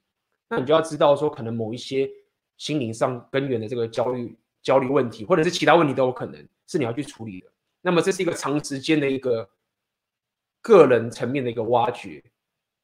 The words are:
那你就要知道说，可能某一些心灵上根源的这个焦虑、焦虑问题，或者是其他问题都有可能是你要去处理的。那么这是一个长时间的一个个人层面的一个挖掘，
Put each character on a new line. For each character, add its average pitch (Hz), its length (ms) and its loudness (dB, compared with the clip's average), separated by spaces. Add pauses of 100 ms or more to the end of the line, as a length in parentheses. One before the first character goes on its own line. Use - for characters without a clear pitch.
(480)
那 226 100 -4
你 127 80 -4
就 147 80 4
要 160 60 6
知 156 140 -6
道 147 220 4
说， 151 140 -2
可 139 120 -12
能 113 120 -6
某 113 180 -6
一 127 40 -8
些 135 320 -4 (500)
心 151 200 -4
灵 113 140 -4
上 123 400 -4
根 139 160 -2
源 123 100 -2
的 110 80 -6
这 117 80 -8
个 117 140 -4
焦 120 240 -2
虑、 120 260 -8 (240)
焦 135 160 2
虑 131 80 2
问 135 220 2
题， 110 160 -12
或 170 100 0
者 160 80 2
是 175 80 2
其 170 140 -4
他 147 100 6
问 165 140 4
题 131 60 -2
都 131 100 2
有 127 80 0
可 127 140 -8
能 73 200 -16 (200)
是 - 100 -6
你 147 80 0
要 117 80 -4
去 139 100 -6
处 - 220 -14
理 92 160 -12
的。 - 100 -20 (300)
那 180 100 -2
么 170 120 2
这 190 100 0
是 190 80 -6
一 180 60 -2
个 165 80 -2
长 147 280 -4
时 139 160 -10
间 151 220 0
的 139 100 0
一 131 80 -2
个 117 300 -4 (1120)
个 185 260 8
人 117 240 2
层 120 180 -6
面 135 140 -4
的 123 80 -4
一 113 40 -10
个 117 100 -4
挖 117 260 2
掘， 80 320 -14 (600)